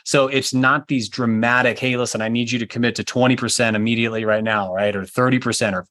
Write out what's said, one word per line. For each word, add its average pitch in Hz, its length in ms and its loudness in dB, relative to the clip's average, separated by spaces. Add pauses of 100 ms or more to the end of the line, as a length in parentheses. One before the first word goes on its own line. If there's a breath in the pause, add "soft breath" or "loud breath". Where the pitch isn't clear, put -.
So 139 240 2
it's 135 260 -2
not 131 340 2
these 123 220 -2
dramatic, 120 680 2
"Hey, 127 180 -2
listen, 117 260 -4
I 110 80 -2
need 117 220 -2
you 123 60 0
to 113 80 -4
commit 120 300 -2
to - 80 -6
twenty 127 320 2
percent 113 400 0
immediately 113 500 -2
right 107 180 0
now," 104 300 -2
right? 101 220 0
Or 95 100 -4
thirty 127 320 2
percent 113 380 -2
or 90 160 -6